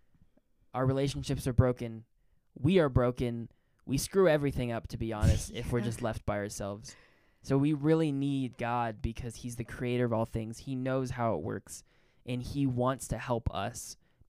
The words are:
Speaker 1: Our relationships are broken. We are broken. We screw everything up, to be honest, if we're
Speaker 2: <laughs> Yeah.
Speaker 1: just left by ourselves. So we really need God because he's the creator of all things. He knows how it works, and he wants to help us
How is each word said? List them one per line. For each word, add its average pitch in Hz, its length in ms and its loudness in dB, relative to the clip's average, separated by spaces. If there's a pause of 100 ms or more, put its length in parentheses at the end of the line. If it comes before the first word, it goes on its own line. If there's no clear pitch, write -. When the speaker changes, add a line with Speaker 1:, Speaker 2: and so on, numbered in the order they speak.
(760)
Speaker 1:
Our 127 120 2
relationships 135 600 0
are 131 60 0
broken. 120 520 2 (540)
We 175 200 6
are 156 100 6
broken. 123 640 0 (340)
We 135 140 -2
screw 190 300 4
everything 143 420 2
up, 117 180 -6
to - 100 -8
be 113 140 -2
honest, 107 420 4
if 117 180 -6
we're 123 60 2
Speaker 2:
<laughs> - 20 2
Yeah. 113 60 -4
Speaker 1:
just 117 160 -4
left 113 220 -4
by 104 140 -2
ourselves. 104 560 -8 (480)
So 135 140 0
we 143 160 4
really 156 400 2
need 135 460 -2
God 117 420 -2
because 113 360 -6
he's 120 200 -10
the 120 80 -8
creator 123 400 0
of 117 80 2
all 113 140 2
things. 113 320 -6
He 139 180 -8
knows 131 360 -2
how 117 220 0
it 76 80 -2
works, 104 400 -8 (440)
and 123 160 -4
he 139 240 -2
wants 123 420 0
to 110 100 -4
help 117 360 -2
us - 420 -8 (320)